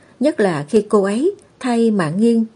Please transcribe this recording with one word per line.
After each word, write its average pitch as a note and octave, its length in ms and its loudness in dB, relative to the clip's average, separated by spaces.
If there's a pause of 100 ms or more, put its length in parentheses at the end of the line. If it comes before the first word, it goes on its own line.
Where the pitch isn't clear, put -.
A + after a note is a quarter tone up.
(200)
nhất D4 200 0
là E3 280 0
khi G#3+ 200 2
cô G#3 140 2
ấy B3 320 -2 (260)
thay A#3 300 0
Mạng F#3 300 -2
Nghiên A3+ 240 2 (120)